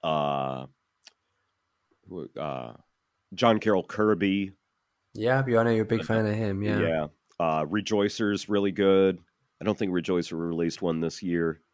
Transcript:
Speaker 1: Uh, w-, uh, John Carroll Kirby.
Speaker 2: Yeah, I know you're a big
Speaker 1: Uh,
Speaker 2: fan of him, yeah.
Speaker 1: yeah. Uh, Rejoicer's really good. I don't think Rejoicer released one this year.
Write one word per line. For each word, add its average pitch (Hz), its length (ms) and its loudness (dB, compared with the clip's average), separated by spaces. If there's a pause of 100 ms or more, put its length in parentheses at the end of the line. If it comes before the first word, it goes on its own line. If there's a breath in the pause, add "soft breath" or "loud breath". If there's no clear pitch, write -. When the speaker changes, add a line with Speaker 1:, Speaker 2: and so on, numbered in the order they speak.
Speaker 1:
Uh, 69 640 -2 (1400)
w-, 90 200 -12 (100)
uh, 64 360 -8 (600)
John 110 240 4
Carroll 101 260 2
Kirby. 98 680 0 (640)
Speaker 2:
Yeah, 123 260 0
I 120 240 2
know 117 60 4
you're 110 120 2
a 107 40 -2
big 113 160 0
Speaker 1:
Uh, - 20 -8
Speaker 2:
fan 110 220 0
of 104 80 0
him, 101 280 -2
yeah. 104 180 0
Speaker 1:
yeah. 80 260 0 (340)
Uh, 80 260 2
Rejoicer's 101 840 0
really 101 220 2
good. 95 460 4 (420)
I - 40 -12
don't 104 120 0
think 101 160 -4
Rejoicer 87 460 -2
released 85 440 -4
one 82 180 -2
this 82 220 -6
year. 85 380 -2 (140)